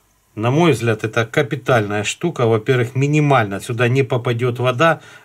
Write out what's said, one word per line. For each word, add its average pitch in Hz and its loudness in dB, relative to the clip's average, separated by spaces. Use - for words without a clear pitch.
На 110 -2
мой 160 4
взгляд, 117 -2
это 113 -2
капитальная 117 -2
штука. 139 -2
Во-первых, 117 0
минимально. 135 2
Сюда 120 -2
не 135 2
попадет 120 -2
вода, 127 0